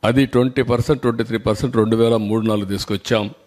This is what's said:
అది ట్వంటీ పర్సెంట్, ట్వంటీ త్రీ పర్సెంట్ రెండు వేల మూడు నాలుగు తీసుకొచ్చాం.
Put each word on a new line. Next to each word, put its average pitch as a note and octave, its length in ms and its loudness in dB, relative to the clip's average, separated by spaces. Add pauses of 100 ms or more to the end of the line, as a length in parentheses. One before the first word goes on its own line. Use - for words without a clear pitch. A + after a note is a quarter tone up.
అది B2+ 220 2
ట్వంటీ B2+ 360 0
పర్సెంట్, A#2+ 400 0
ట్వంటీ A#2 220 0
త్రీ A2+ 140 -4
పర్సెంట్ A2 380 -2
రెండు A2 200 2
వేల A2+ 200 4
మూడు G#2+ 300 -2
నాలుగు G#2 220 0
తీసుకొచ్చాం. G2+ 640 -2 (160)